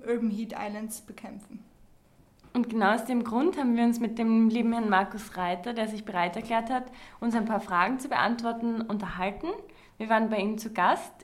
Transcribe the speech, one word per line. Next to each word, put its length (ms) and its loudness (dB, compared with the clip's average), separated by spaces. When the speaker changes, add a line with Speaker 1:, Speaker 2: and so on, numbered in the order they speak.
Speaker 1:
Urban 240 0
Heat 240 -4
Islands 480 -8
bekämpfen. 640 -16
Speaker 2:
Und 160 0
genau 240 4
aus 120 0
dem 180 0
Grund 340 0
haben 200 2
wir 80 4
uns 140 2
mit 200 -2
dem 300 6
lieben 240 2
Herrn 160 0
Markus 480 0
Reiter, 360 -2
der 140 -2
sich 160 -8
bereit 320 -2
erklärt 340 -2
hat, 180 -2
uns 140 0
ein 100 2
paar 160 0
Fragen 380 2
zu 100 -8
beantworten, 720 0
unterhalten. 640 -4
Wir 120 -6
waren 200 4
bei 80 0
ihm 200 0
zu 140 -8
Gast 420 2